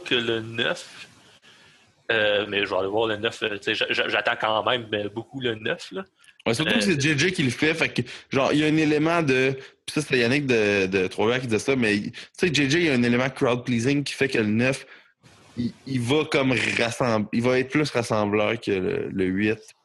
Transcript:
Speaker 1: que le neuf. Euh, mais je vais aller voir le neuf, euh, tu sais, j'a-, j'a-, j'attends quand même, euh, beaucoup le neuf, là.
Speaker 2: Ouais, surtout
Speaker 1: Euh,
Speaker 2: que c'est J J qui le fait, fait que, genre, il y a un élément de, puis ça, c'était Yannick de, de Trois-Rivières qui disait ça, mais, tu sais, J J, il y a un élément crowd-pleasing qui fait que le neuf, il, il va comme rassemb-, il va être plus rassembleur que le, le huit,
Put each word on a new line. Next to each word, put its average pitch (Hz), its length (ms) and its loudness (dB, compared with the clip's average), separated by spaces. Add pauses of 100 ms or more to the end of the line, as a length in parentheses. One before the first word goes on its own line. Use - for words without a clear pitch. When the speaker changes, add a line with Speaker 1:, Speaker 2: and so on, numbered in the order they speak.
Speaker 1:
que - 100 -2
le 117 260 0
neuf. 113 680 -6 (1040)
Euh, 107 360 2
mais 101 180 0
je 95 40 -4
vais 98 100 0
aller 98 80 -2
voir 110 200 0
le 107 80 -2
neuf, 107 260 -6
euh, 104 140 -4
tu - 80 -12
sais, 110 100 -2
j'a-, 123 160 -2
j'a-, - 200 0
j'attends 110 280 0
quand 110 260 0
même, 120 280 0
euh, 104 160 -2
beaucoup 117 320 -12
le 123 140 -2
neuf, 110 380 -8
là. 190 120 -8 (420)
Speaker 2:
Ouais, 113 60 0
surtout 127 200 0
Speaker 1:
Euh, - 20 4
Speaker 2:
que - 80 4
c'est 139 180 2
J 147 180 2
J 175 140 2
qui 180 100 -2
le 131 60 4
fait, 151 240 2
fait 151 160 0
que, - 140 -4 (260)
genre, 127 240 2
il 147 60 2
y 151 60 2
a - 20 2
un 156 100 2
élément 156 460 2
de, 131 300 2 (340)
puis - 80 -8
ça, 156 80 -2
c'était 135 160 0
Yannick 131 280 2
de, 104 380 4
de 92 220 2
Trois-Rivières 110 340 0
qui 131 60 -8
disait 113 120 0
ça, 135 180 0
mais, 107 220 2
tu - 140 -8 (240)
sais, 180 160 0
J 139 180 2
J, 147 60 2
il 175 80 2
y 156 60 2
a - 20 2
un 123 100 2
élément 123 280 2
crowd-pleasing 123 720 0
qui - 80 -8
fait 135 160 0
que - 80 -4
le 117 120 2
neuf, 123 380 0 (720)
il, 120 160 -4 (140)
il 131 160 -2
va 143 240 2
comme 135 260 2
rassemb-, 117 800 0
il 117 80 0
va 127 180 4
être 127 120 -2
plus 151 200 0
rassembleur 107 720 0
que 101 120 -2
le, 92 360 -2
le 95 160 -2
huit, 104 360 0 (240)